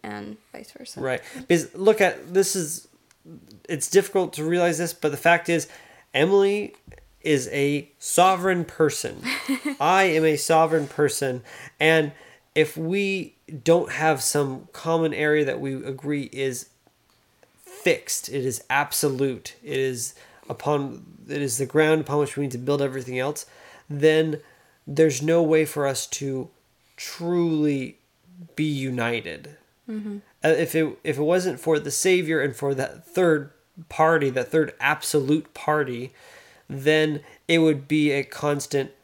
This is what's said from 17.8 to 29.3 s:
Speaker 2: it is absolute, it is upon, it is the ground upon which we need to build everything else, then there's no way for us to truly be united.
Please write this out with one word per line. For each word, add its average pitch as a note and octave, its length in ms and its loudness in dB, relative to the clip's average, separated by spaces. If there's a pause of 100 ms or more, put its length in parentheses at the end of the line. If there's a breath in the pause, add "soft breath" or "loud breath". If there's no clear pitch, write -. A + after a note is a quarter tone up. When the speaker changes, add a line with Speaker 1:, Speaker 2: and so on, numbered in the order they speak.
Speaker 2:
it C#3 160 -4
is B2 240 -6
absolute, C3+ 960 -2
it D3 140 -6
is B2+ 360 -4 (360 loud breath)
upon, C#3 560 -4 (220)
it C#3+ 140 -6
is C3 160 -4
the C#3 80 -2
ground D#3 360 4
upon D3 180 -2
which C#3+ 180 -2
we C#3+ 60 -2
need C3 80 -4
to A#2+ 60 -8
build C#3 240 -2
everything B2+ 380 -4
else, C#3+ 260 -4 (440 loud breath)
then D#3 500 2 (480 soft breath)
there's C#3+ 340 2
no E3 200 2
way D#3 240 4
for C#3+ 220 -4
us C3 200 -4
to C3+ 420 -8 (480)
truly D#3+ 1000 -2 (580)
be D3+ 100 -2
united. A#2+ 920 -4 (320)